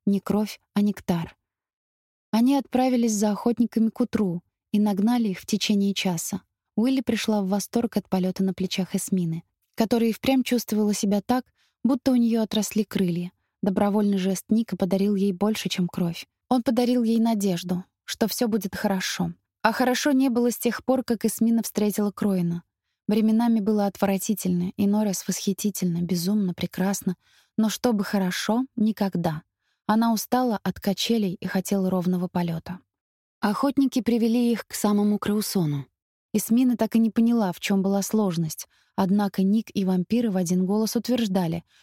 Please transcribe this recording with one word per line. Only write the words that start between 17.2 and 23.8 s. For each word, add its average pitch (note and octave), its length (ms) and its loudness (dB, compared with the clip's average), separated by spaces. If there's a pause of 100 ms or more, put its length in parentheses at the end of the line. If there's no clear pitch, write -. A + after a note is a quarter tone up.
надежду, F#3 640 0 (200)
что - 240 -2
всё A#3+ 200 0
будет G3+ 260 -2
хорошо. F#3 580 -2 (300)
А A3 100 2
хорошо B3+ 400 2
не C4+ 160 4
было A#3+ 220 2
с - 80 -8
тех - 260 -4
пор, C4 200 0
как A#3 200 -2
Эсмина A3+ 380 2
встретила G#3 480 -2
Кроина. F3 520 -2 (460)
Временами A3 520 2
было G#3 260 0